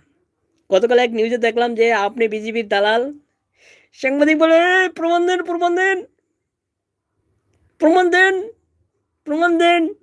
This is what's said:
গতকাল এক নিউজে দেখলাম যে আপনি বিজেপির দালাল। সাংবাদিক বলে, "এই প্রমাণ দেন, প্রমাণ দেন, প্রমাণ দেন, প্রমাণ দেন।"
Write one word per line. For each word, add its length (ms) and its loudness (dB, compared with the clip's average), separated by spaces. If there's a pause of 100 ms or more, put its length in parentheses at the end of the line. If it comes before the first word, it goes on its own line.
(720)
গতকাল 280 2
এক 100 2
নিউজে 280 -2
দেখলাম 380 -2
যে 180 2
আপনি 340 -2
বিজেপির 400 -8
দালাল। 460 -2 (800)
সাংবাদিক 440 0
বলে, 180 4
"এই 340 2
প্রমাণ 380 -2
দেন, 160 -2
প্রমাণ 320 -4
দেন, 280 -2 (1800)
প্রমাণ 300 2
দেন, 400 0 (760)
প্রমাণ 340 -2
দেন।" 460 0